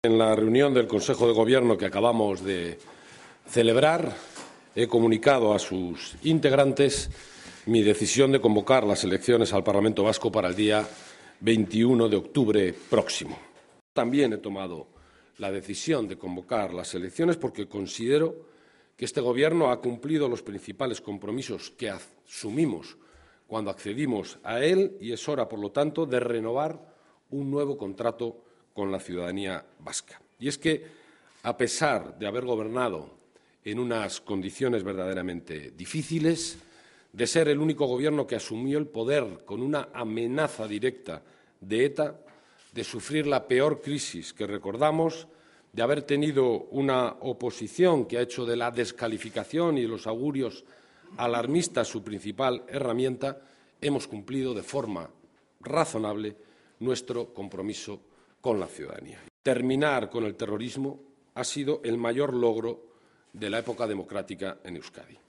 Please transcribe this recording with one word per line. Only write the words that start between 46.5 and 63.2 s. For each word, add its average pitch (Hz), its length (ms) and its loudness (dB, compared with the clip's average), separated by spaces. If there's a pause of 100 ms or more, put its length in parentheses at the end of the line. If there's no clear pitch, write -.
una 131 500 0
oposición 123 840 0
que 120 120 -4
ha 123 40 2
hecho 123 240 -4
de 117 100 0
la 120 160 -2
descalificación 117 1080 -2
y 120 80 0
los 113 220 -6
augurios 131 560 -4 (540)
alarmistas 120 720 0
su 107 160 -8
principal 104 640 -4
herramienta, 131 760 -2 (400)
hemos 143 260 -2
cumplido 123 460 -6
de 98 100 -6
forma 104 460 -6 (500)
razonable 107 760 -2 (440)
nuestro 120 540 -4
compromiso 101 680 -10 (380)
con 110 200 0
la 85 80 -4
ciudadanía. - 520 -14 (220)
Terminar 131 680 0
con 120 140 -4
el 104 120 -4
terrorismo 117 680 -6 (320)
ha 127 100 -6
sido 147 400 -4
el 117 140 -2
mayor 123 360 0
logro 117 500 0 (500)